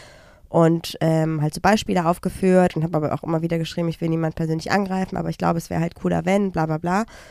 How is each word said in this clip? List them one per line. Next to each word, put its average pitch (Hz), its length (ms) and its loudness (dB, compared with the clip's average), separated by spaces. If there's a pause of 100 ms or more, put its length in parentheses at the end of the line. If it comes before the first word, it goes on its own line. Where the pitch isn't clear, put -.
(480)
und, 165 520 2
ähm, 160 420 0
halt 151 120 -2
so - 60 -8
Beispiele 185 460 2
aufgeführt 180 680 2
und 156 80 0
habe 170 140 -2
aber 156 160 0
auch - 100 -6
immer 160 180 -2
wieder 165 160 -2
geschrieben, 165 300 -4
ich 160 120 -6
will 170 80 -2
niemand 160 280 -2
persönlich 160 340 -2
angreifen, 190 460 -2
aber 165 120 -4
ich 165 100 -8
glaube, 170 200 0
es - 120 -10
wäre 170 100 -2
halt 170 160 -4
cooler, 175 280 -2
wenn, 196 280 0
bla, 165 140 0
bla, 156 120 -2
bla. 180 260 -2 (260)